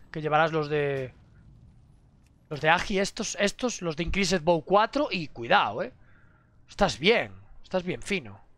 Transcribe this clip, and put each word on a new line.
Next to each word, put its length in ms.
Que 80
llevarás 320
los 160
de... 460
Los 100
de 80
Agi, 300
estos, 420
estos, 400
los 160
de 60
Increased 400
Bow 220
cuatro. 460
Y 180
cuidado, 540
eh. 100
Estás 300
bien, 340
estás 220
bien 180
fino. 380